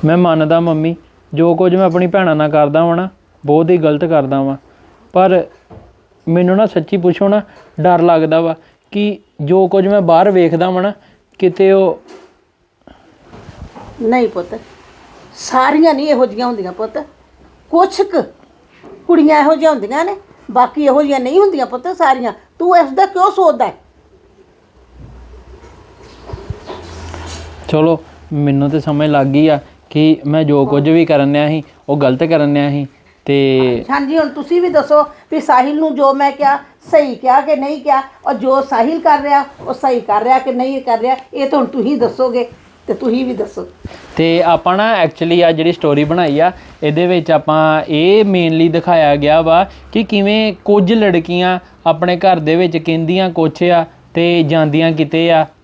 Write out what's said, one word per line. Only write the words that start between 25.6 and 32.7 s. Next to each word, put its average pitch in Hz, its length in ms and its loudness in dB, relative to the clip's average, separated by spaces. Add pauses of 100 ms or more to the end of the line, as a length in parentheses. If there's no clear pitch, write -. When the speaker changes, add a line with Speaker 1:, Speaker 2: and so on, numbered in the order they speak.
Speaker 1:
ਚਲੋ, 160 360 0 (300)
ਮੈਨੂੰ 143 360 0
ਤੇ 156 100 -2
ਸਮਝ 151 300 -2
ਲੱਗ 139 180 0
ਗਈ 147 200 2
ਆ 147 120 2 (300)
ਕਿ 156 380 2
ਮੈਂ 156 160 0
ਜੋ 143 220 2
ਕੁਝ 143 240 0
ਵੀ 160 160 4
ਕਰਨ 143 280 0
ਡਿਆ 147 140 0
ਸੀ, 151 160 -4 (260)
ਉਹ 143 80 -2
ਗਲਤ 135 260 0
ਕਰਨ 151 300 0
ਡਿਆ 143 160 0
ਸੀ। 143 180 -4 (380)